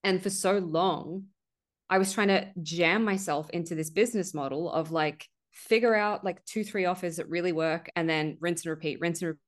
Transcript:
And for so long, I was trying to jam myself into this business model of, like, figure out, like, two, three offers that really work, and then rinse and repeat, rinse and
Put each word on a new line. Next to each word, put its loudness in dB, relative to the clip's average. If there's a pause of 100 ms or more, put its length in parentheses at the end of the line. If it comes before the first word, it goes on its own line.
And 2
for -2
so 2
long, 0 (640)
I 6
was 2
trying 2
to 4 (120)
jam 2
myself -2
into -4
this -4
business 0
model -4
of, -2
like, -2 (240)
figure 2
out, 0
like, -4
two, -4
three -2
offers -2
that -6
really 0
work, -2
and 0
then 0
rinse -2
and -4
repeat, -4
rinse -2
and -4 (120)